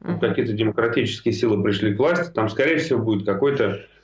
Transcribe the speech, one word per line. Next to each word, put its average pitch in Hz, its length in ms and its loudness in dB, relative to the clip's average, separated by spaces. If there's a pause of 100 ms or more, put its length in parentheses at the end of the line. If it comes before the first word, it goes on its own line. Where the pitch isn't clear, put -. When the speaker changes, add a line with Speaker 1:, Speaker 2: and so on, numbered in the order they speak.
Speaker 1:
Мгм. 175 180 -6
Speaker 2:
какие-то 117 340 0
демократические 113 800 0
силы 101 300 2
пришли 104 320 0
к 104 40 -6
власти, 170 360 2
там, 110 140 0
скорее 143 300 0
всего, 131 200 0
будет 107 260 0
какой-то, 101 580 0 (220)